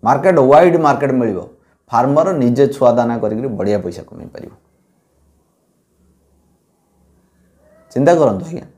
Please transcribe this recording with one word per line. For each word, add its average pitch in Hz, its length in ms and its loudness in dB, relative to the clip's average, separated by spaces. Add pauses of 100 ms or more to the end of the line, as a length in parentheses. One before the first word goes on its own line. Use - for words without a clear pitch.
ମାର୍କେଟ 139 340 2
ୱାଇଡ୍ 151 380 6
ମାର୍କେଟ 143 360 0
ମିଳିବ। 113 260 -2 (540)
ଫାର୍ମର 143 400 0
ନିଜେ 131 340 2
ଛୁଆ 131 260 2
ଦାନା 117 260 -2
କରିକିରି 110 300 -6
ବଢ଼ିଆ 101 300 -4
ପଇସା 87 240 -10
କମେଇ - 260 -20
ପାରିବ। - 240 -20 (3500)
ଚିନ୍ତା 151 240 2
କରନ୍ତୁ 110 300 0
ଆଜ୍ଞା। - 220 -14 (120)